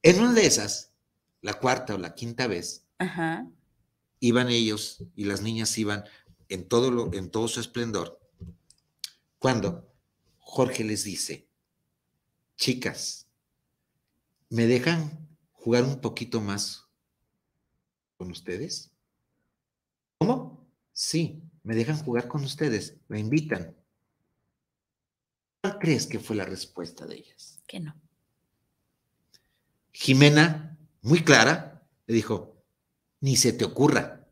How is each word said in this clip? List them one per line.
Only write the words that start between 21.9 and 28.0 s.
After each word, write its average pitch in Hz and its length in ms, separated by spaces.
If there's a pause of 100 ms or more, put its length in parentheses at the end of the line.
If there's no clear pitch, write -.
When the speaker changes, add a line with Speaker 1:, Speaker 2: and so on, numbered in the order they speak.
Speaker 1:
jugar 120 240
con 147 160
ustedes, 131 540 (100)
me 107 120
invitan." 110 560 (1900)
¿Cuál 196 160
crees 156 300
que 113 120
fue - 160
la 98 100
respuesta 90 600
de - 120
ellas? - 500
Speaker 2:
Que 196 120
no. 151 160 (2000)